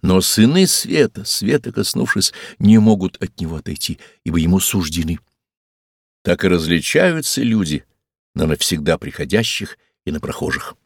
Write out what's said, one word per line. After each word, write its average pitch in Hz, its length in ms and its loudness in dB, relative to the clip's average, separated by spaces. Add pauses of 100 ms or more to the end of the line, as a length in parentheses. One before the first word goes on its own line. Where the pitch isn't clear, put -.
Но 92 200 4
сыны 143 440 4
света, - 600 0
света 120 460 -2
коснувшись, - 640 -2 (240)
не 110 220 6
могут 104 420 2
от - 180 -10
него 82 180 -6
отойти, - 420 -8 (240)
ибо 82 160 0
ему 87 200 4
суждены. 82 600 -2 (1040)
Так 87 220 0
и - 20 4
различаются 120 960 0
люди 101 400 0 (500)
на 78 140 -2
навсегда 78 500 0
приходящих — 90 800 -6 (280)
и 76 60 -6
на 76 80 -6
прохожих. - 560 -8 (100)